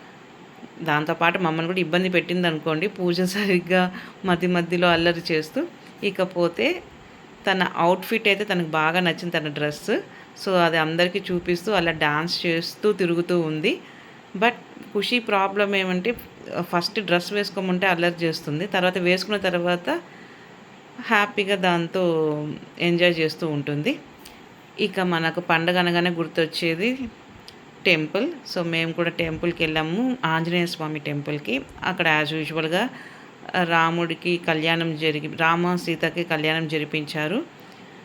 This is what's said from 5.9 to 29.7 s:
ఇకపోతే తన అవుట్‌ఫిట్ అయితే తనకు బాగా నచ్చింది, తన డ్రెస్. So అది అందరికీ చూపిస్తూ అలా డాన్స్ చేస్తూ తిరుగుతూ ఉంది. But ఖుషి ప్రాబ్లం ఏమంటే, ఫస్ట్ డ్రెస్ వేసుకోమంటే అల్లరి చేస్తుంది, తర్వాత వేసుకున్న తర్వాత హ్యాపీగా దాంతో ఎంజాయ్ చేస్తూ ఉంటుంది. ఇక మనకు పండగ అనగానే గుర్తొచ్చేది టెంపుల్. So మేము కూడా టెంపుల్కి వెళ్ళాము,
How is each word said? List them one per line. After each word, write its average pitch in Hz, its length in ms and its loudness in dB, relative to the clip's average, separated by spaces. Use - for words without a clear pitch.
ఇకపోతే 190 800 0
తన 185 240 2
అవుట్‌ఫిట్ 185 520 2
అయితే 196 160 4
తనకు 180 240 -2
బాగా 160 320 2
నచ్చింది, 175 300 0
తన 160 180 -2
డ్రెస్. 147 520 -2
So 202 40 -2
అది 170 280 4
అందరికీ 170 440 2
చూపిస్తూ 175 400 -2
అలా 170 200 2
డాన్స్ 156 540 0
చేస్తూ 165 480 0
తిరుగుతూ 175 480 0
ఉంది. 156 380 0
But 233 160 4
ఖుషి 208 260 0
ప్రాబ్లం 202 560 0
ఏమంటే, 185 400 0
ఫస్ట్ 175 400 -2
డ్రెస్ 175 340 0
వేసుకోమంటే 190 540 0
అల్లరి 170 360 0
చేస్తుంది, 160 440 -2
తర్వాత 185 300 0
వేసుకున్న 185 400 0
తర్వాత 180 640 0
హ్యాపీగా 208 540 2
దాంతో 180 480 2
ఎంజాయ్ 175 400 4
చేస్తూ 156 280 0
ఉంటుంది. 147 520 -2
ఇక 196 200 -2
మనకు 165 400 0
పండగ 175 400 2
అనగానే 175 300 4
గుర్తొచ్చేది 165 880 -2
టెంపుల్. 175 420 2
So 269 360 -6
మేము 165 300 -2
కూడా 170 160 0
టెంపుల్కి 165 540 -2
వెళ్ళాము, 165 600 0